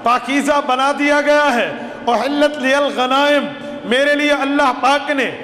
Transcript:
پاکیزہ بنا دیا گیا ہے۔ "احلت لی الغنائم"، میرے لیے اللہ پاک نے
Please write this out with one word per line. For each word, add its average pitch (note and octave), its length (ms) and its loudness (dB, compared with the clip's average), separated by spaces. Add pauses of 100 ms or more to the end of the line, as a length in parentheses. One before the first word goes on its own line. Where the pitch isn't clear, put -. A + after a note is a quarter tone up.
پاکیزہ C4 640 0
بنا C4+ 320 2
دیا D4 220 2
گیا D4 340 2
ہے۔ F#3 160 -2 (360)
"احلت C#4+ 500 0
لی C4 160 0
الغنائم"، C#4 720 0 (380)
میرے C4+ 300 2
لیے D4 160 0
اللہ C#4 500 0
پاک C#4+ 300 0
نے B3 200 -2 (120)